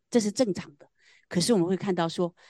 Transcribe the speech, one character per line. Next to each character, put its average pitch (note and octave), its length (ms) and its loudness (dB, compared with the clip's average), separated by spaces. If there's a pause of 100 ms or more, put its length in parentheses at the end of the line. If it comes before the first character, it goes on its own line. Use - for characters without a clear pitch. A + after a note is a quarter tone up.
这 A#3+ 120 4
是 G#3 100 -2
正 G3+ 240 0
常 - 240 -14
的。 - 100 -20 (400)
可 F3+ 120 0
是 D#3+ 120 2
我 E3 60 4
们 E3+ 80 2
会 F#3 100 0
看 G3 160 -4
到 F3 160 0
说， F3 240 -4 (180)